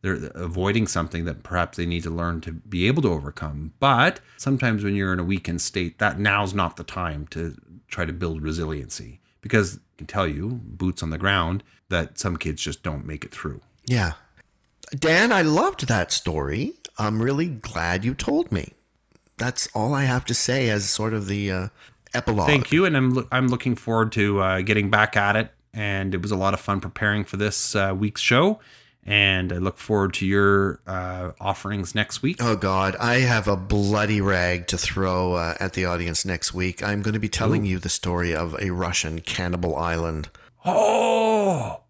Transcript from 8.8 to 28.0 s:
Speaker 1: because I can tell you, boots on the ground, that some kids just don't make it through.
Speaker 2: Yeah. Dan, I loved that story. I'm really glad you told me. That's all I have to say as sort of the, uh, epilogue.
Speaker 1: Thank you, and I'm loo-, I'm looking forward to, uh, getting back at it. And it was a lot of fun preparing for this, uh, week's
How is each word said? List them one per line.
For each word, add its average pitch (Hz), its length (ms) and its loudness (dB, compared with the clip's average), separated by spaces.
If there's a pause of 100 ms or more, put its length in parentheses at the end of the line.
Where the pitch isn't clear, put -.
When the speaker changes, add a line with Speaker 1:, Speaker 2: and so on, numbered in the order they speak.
Speaker 1:
because 101 360 2
I - 200 -20
can 78 100 -16
tell 95 220 -2
you, 98 340 -6
boots 92 400 -4
on 82 60 -4
the 80 100 -4
ground, 95 460 0 (240)
that 85 300 -2
some 90 180 -2
kids 78 240 -6
just - 220 -8
don't 76 240 -6
make 76 180 -10
it - 80 -18
through. - 300 -10 (240)
Speaker 2:
Yeah. 104 260 0 (840)
Dan, 165 380 4
I 196 80 4
loved 170 480 2
that 101 240 2
story. 82 600 -2 (240)
I'm 107 240 0
really 139 240 0
glad 92 580 -4
you 123 80 0
told 294 400 -2
me. - 220 -4 (640)
That's 120 360 -2
all 117 200 0
I 139 100 2
have 127 220 2
to 120 80 -2
say 127 340 2
as 104 220 0
sort 110 240 -2
of 104 120 -2
the, 101 240 -2
uh, 92 180 -2 (460)
epilogue. 107 320 0
Speaker 1:
Thank 143 260 2
you, 175 140 4
and 160 100 2
I'm 131 140 4
loo-, 127 200 -2
I'm 127 180 2
looking 123 260 0
forward 113 380 2
to, 101 280 4
uh, 95 220 2
getting 104 260 2
back 107 260 4
at 104 220 4
it. 110 140 0 (240)
And 98 400 -2
it 90 80 -2
was 104 80 -2
a 104 60 0
lot 95 180 2
of 104 60 -4
fun 98 200 -2
preparing 104 420 0
for - 140 -6
this, 104 400 -2
uh, 98 200 2
week's 104 260 -2